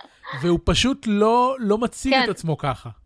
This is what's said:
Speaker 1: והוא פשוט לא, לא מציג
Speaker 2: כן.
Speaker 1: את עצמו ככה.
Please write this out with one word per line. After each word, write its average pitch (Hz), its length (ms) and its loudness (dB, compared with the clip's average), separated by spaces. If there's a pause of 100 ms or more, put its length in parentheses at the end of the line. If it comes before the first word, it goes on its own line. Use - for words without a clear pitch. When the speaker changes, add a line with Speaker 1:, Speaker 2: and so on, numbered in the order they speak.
(420)
Speaker 1:
והוא 175 220 2
פשוט 254 460 0
לא, 233 500 2
לא 214 180 0
מציג 247 360 -4
Speaker 2:
כן. 262 100 4
Speaker 1:
את 233 60 -2
עצמו 165 280 -4
ככה. 127 320 -6 (160)